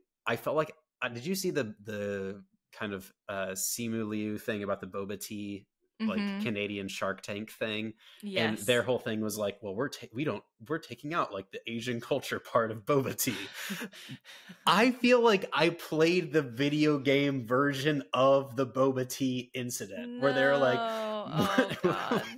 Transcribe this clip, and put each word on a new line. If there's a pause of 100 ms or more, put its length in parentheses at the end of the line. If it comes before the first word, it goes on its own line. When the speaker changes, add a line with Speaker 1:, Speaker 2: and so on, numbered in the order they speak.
(260)
Speaker 1:
I
felt
like, (280)
uh,
did
you
see
the,
the (280)
kind
of, (160)
uh,
Simu
Liu
thing
about
the
boba
tea, (340)
like,
Speaker 2:
Mm-hmm.
Speaker 1:
Canadian
Shark
Tank
thing? (280)
Speaker 2:
Yes.
Speaker 1:
And
their
whole
thing
was
like,
"Well,
we're
ta-,
we
don't, (240)
we're
taking
out,
like,
the (100)
Asian
culture
part
of
boba
tea." (320)
Speaker 2:
<laughs>
Speaker 1:
I
feel
like
I
played
the
video
game
version
of
the
boba
tea
incident
where
they're
like,
Speaker 2:
No.
Oh,
Speaker 1:
<laughs>
Speaker 2:
God. (140)